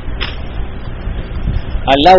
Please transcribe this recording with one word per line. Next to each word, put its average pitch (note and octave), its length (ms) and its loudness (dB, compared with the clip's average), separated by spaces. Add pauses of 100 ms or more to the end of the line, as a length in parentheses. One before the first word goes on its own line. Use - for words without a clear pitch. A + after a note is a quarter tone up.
(1900)
الله D3+ 240 8